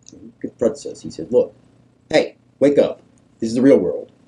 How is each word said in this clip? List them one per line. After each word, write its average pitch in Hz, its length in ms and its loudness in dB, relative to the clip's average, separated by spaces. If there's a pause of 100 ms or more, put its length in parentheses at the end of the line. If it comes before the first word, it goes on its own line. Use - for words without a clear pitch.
(100)
He - 300 -20
confronts - 460 -6
us. - 140 -16
He - 100 -14
says, - 200 -14
Look, 120 240 0 (560)
hey, - 260 0 (240)
wake 143 180 2
up. - 240 0 (380)
This 113 100 -6
is 113 60 -6
the 127 60 0
real 135 160 6
world. - 340 -4 (160)